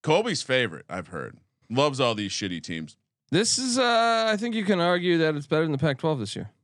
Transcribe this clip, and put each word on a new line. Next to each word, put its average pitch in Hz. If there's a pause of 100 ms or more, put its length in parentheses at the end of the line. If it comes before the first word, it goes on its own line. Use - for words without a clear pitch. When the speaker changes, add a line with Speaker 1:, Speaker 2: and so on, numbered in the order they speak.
Speaker 1:
Colby's 190
favorite, 120
I've 90
heard. 64 (300)
Loves 135
all 120
these 104
shitty 87
teams. 80 (360)
Speaker 2:
This 220
is, 254
uh, 233
I 214
think 226
you 220
can 190
argue 175
that 156
it's 143
better 156
than 156
the 139
Pac-twelve 147
this 101
year. 95 (140)